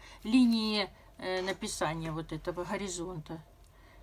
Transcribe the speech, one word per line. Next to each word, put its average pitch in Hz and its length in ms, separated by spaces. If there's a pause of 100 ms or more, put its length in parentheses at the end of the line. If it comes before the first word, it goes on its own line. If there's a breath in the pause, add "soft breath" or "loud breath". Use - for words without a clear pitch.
(240 loud breath)
линии, 220 640 (300 soft breath)
э, 185 240
написания 165 680
вот 156 200
этого 175 320
горизонта. 175 800 (600 soft breath)